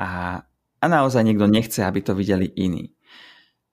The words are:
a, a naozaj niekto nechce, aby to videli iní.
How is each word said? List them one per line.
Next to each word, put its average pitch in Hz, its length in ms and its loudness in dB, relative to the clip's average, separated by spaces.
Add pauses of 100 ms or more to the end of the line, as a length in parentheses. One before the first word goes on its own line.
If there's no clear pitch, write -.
a, 90 400 -8 (400)
a - 80 0
naozaj 135 320 2
niekto 110 240 2
nechce, 107 400 2
aby 95 160 -2
to 98 160 -2
videli 95 400 0
iní. 90 400 -4 (760)